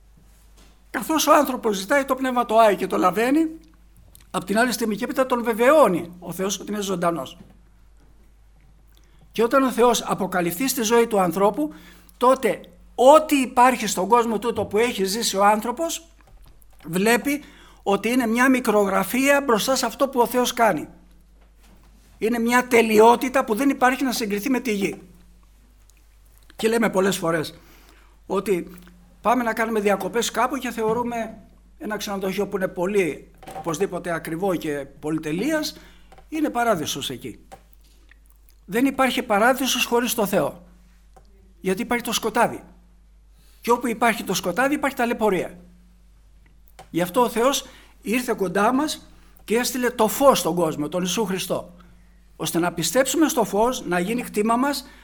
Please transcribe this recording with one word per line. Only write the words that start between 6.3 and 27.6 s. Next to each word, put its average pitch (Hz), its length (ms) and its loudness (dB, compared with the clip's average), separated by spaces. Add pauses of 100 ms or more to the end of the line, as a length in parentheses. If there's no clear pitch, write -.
Θεός 190 280 -6
ότι 208 120 -10
είναι 208 80 -6
ζωντανός. 170 580 -4 (1900)
Και 208 100 -2
όταν 269 200 2
ο 262 80 2
Θεός 226 320 2
αποκαλυφθεί 180 680 -2
στη 254 140 -2
ζωή 233 240 4
του 214 140 0
ανθρώπου, 202 540 0 (420)
τότε 247 440 2 (340)
ό,τι 302 420 8
υπάρχει 247 500 2
στον 190 220 -4
κόσμο 233 300 2
τούτο 208 260 -4
που 196 140 -2
έχει 226 260 0
ζήσει 190 320 -4
ο 196 80 2
άνθρωπος, 240 600 0 (800)
βλέπει 233 580 0 (400)
ότι 196 260 0
είναι 247 180 2
μια 247 240 4
μικρογραφία 233 880 2
μπροστά 254 360 0
σε 254 100 -2
αυτό 233 220 -2
που 262 120 -2
ο 220 60 4
Θεός 240 260 -2
κάνει. 196 360 0 (1300)
Είναι 233 200 -2
μια 240 280 2
τελειότητα 233 800 6
που 220 100 -2
δεν 277 140 0
υπάρχει 262 360 2
να 247 80 -2
συγκριθεί 202 380 -4
με 247 100 0
τη 247 120 -4
γη. 196 300 -4 (1500)
Και 220 120 -2
λέμε 226 220 0
πολλές 190 260 0
φορές 165 420 -4 (680)